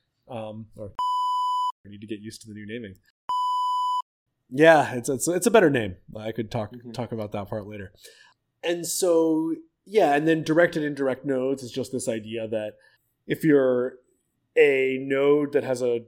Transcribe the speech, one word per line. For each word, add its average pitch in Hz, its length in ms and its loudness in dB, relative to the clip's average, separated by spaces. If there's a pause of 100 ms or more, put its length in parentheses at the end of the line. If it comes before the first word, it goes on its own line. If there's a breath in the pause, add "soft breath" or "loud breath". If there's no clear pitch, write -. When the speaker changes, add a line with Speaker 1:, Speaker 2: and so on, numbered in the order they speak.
(280)
Speaker 1:
um, 110 380 -12 (100)
or 107 160 -14 (460)
<laughs> - 480 -6
I 101 40 -20
need 101 100 -18
to 107 60 -16
get 104 140 -10
used 110 220 -16
to 113 60 -20
the 107 60 -16
new 104 120 -16
naming. 107 280 -14 (1500 soft breath)
Yeah, 143 460 4
it's, 120 140 -8
it's, 135 200 -4
it's 175 180 0
a 226 40 2
better 196 200 6
name. 107 260 -2 (200)
I 107 160 -8
could 107 180 -8
talk, 107 220 -6
Speaker 2:
Mm-hmm. 120 200 -16
Speaker 1:
talk 113 200 -8
about 107 200 -8
that 101 160 -8
part 107 180 -8
later. 101 260 -14 (720 loud breath)
And 170 240 -4
so, 165 680 2 (300)
yeah, 190 300 4
and 151 120 2
then 160 160 4
direct 165 340 2
and 151 80 -2
indirect 139 420 -2
nodes 131 360 -2
is 120 80 -10
just 127 220 -6
this 127 160 -4
idea 113 400 -6
that 107 280 -6 (500 soft breath)
if - 180 -2
you're 131 500 4 (600)
a 135 460 6
node 139 520 2
that 135 120 2
has 123 160 -2
a, 120 280 0